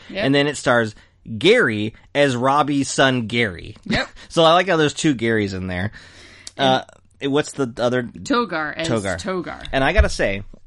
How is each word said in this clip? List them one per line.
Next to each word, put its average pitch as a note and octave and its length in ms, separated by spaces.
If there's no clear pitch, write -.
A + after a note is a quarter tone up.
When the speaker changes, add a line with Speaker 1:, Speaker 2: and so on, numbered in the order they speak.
Speaker 1:
Yep. G2 140
Speaker 2:
And C3+ 120
then C#3+ 120
it C#3 100
stars A#2 360
Gary A#2+ 580
as C#3 220
Robbie's C#3 540
son, B2+ 380
Gary. G2 480
Speaker 1:
Yep. - 280
Speaker 2:
<laughs> - 60
So E3 140
I D#3+ 100
like F#3 140
how F#3 80
there's D3+ 180
two D3+ 220
Garys G#2+ 380
in F#2 140
there. F2+ 240
Uh, C3 240
what's C#3+ 320
the B2+ 240
other? B2 260
Speaker 1:
Togar D#3 720
as - 140
Speaker 2:
Togar. G2 280
Speaker 1:
Togar. E2+ 540
Speaker 2:
And C3+ 100
I C#3 120
gotta G3+ 160
say G#2 340